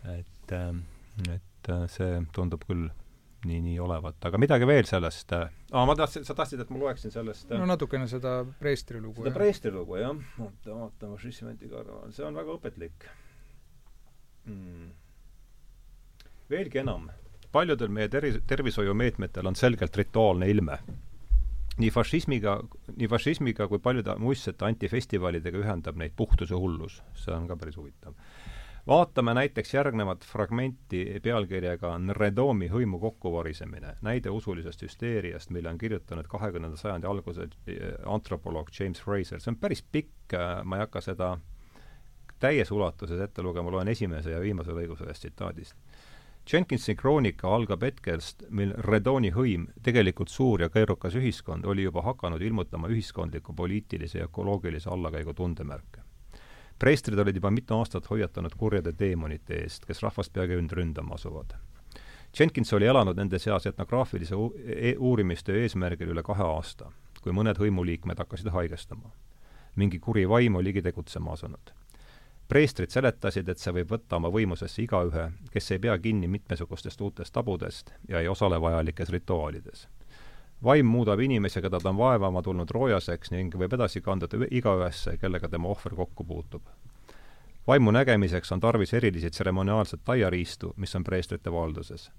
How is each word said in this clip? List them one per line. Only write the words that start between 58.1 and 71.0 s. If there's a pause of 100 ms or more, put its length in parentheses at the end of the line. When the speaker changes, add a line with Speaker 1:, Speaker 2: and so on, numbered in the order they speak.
Speaker 1:
kurjade
teemonite
eest,
kes
rahvast
peagi
und-,
ründama
asuvad. (840)
Jenkins
oli
elanud
nende
seas
etnograafilise
u-, (100)
e-,
uurimistöö
eesmärgil
üle
kahe
aasta, (320)
kui
mõned
hõimuliikmed
hakkasid
haigestama. (640)
Mingi
kuri
vaim
oligi
tegutsema